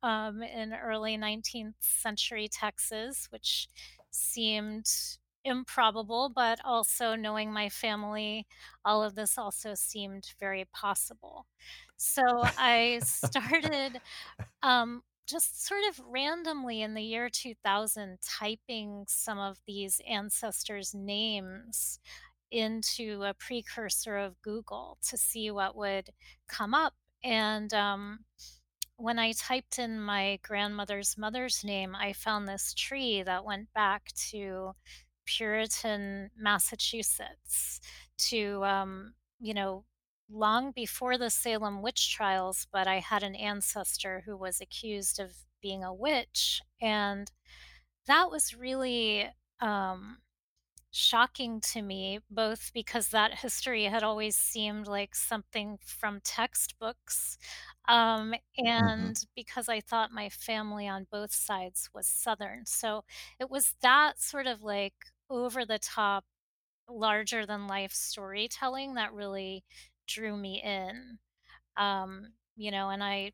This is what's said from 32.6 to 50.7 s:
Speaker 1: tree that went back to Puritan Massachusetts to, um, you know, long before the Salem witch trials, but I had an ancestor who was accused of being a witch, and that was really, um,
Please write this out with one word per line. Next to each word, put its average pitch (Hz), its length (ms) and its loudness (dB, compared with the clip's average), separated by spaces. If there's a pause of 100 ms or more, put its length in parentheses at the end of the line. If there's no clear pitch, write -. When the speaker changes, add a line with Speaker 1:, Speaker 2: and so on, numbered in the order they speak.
Speaker 1:
tree 240 500 0
that 185 220 0
went 208 280 -6
back 202 380 2 (180)
to 190 440 -6 (520)
Puritan 208 1080 -2
Massachusetts - 1400 0 (380)
to, 202 460 0
um, 196 520 0 (240)
you 220 140 -6
know, 196 320 -2 (440)
long 220 420 4
before 247 460 0
the 240 120 0
Salem 214 520 0
witch - 320 0
trials, 190 580 0
but 190 160 2
I 190 120 4
had 202 240 0
an 196 120 -4
ancestor 202 920 -4
who 196 120 -8
was 185 240 -4
accused 202 580 -4
of 190 160 -8 (260)
being 190 220 -6
a 185 100 -6
witch, 247 680 0 (200)
and 202 500 0 (760)
that 330 220 10
was 302 260 0
really, 240 720 2 (300)
um, 202 600 0 (720)